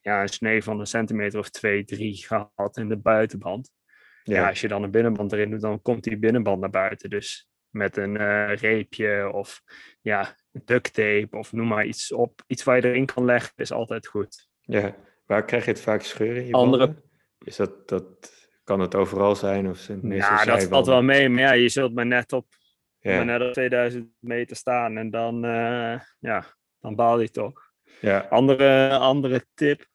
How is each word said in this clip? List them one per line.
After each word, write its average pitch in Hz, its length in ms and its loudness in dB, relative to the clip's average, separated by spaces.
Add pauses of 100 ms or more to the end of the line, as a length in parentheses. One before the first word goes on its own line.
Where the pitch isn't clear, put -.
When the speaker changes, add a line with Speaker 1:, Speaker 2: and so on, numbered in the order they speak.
Speaker 1:
ja, 101 220 -2
een 98 60 -2
snee 110 340 -2
van 107 180 -6
een 104 60 -10
centimeter 107 520 -4
of 101 120 -8
twee, 104 340 -2
drie 107 320 -8
gehad 101 600 -6
in 110 120 -8
de 107 80 -2
buitenband. 107 760 -2 (520)
Speaker 2:
Ja. 107 120 -4
Speaker 1:
Ja, 98 140 2
als 95 120 -4
je 113 80 -4
dan 101 140 -4
een 101 80 -6
binnenband 107 420 0
erin 104 180 -2
doet, 107 100 -8
dan 104 220 -4
komt 117 220 -2
die 110 140 -6
binnenband 107 420 0
naar 95 100 -6
buiten. 98 400 -4
Dus - 380 -10 (220)
met 101 260 -4
een, 101 200 -4
eh, 104 380 0
reepje 104 760 -2
of, 101 300 -10 (380)
ja, 101 340 -4 (300)
duct - 300 -2
tape 104 440 0
of - 140 -14
noem 113 160 -4
maar 107 180 0
iets - 260 -8
op. 120 340 -2
Iets - 180 -8
waar 127 120 4
je 123 120 4
erin 127 180 2
kan 127 180 -2
leggen 123 320 0
is - 160 -6
altijd 113 340 -6
goed. - 420 -8 (120)
Speaker 2:
Ja. 101 340 -2 (320)
Waar 104 180 0
krijg 117 200 -2
je 120 60 -2
het 104 100 -2
vaak 107 220 -2
scheuren 117 400 -4
in 127 40 -10
je 120 60 -6
Speaker 1:
Andere 127 340 6
Speaker 2:
banden? 156 180 -6 (400)
Is - 120 -16
dat, - 320 -6
dat, - 460 -8 (300)
kan 98 160 0
het 90 140 -2
overal 98 420 2
zijn 98 320 -2
of 90 100 -8
zijn 101 200 -14
het 95 80 -8
meestal 101 280 0
Speaker 1:
Nou, 107 120 4
dat 117 80 4
valt 98 80 2
Speaker 2:
zijwanden? 123 300 2
Speaker 1:
wel 123 100 6
mee, 139 260 4
maar 123 140 2
ja, 135 100 4
je 123 160 4
zult 127 260 -2
maar 120 120 -2
net 123 260 -2
op, 127 140 -4 (520)
Speaker 2:
Ja. 95 180 -2
Speaker 1:
maar 117 80 2
net 120 240 -2
op 123 40 -6
tweeduizend 123 560 -2 (120)
meter 120 360 -6
staan 120 400 -2
en 110 140 -6
dan, 117 340 -4
eh, 117 560 -2 (180)
ja, 104 260 -4 (360)
dan 110 140 2
baal 117 260 6
je 110 100 0
toch. - 400 -8 (300)
Speaker 2:
Ja. 101 180 4
Speaker 1:
Andere, 135 760 6
andere 131 580 2
tip 147 400 0